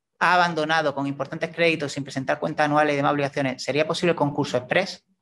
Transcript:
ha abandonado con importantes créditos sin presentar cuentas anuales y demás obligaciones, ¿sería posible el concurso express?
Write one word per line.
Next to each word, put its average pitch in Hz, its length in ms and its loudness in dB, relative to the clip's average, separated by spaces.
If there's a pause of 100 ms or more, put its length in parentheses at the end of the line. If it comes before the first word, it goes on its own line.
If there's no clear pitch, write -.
(180)
ha 175 160 4
abandonado 160 600 2
con 139 120 -2
importantes 147 480 -6
créditos 160 380 0
sin 139 120 -6
presentar 135 340 -4
cuentas 156 280 0
anuales 147 280 4
y - 20 0
demás 143 160 2
obligaciones, 139 500 -2
¿sería 143 240 0
posible 170 260 0
el 165 40 0
concurso 143 400 0
express? 165 480 -2 (180)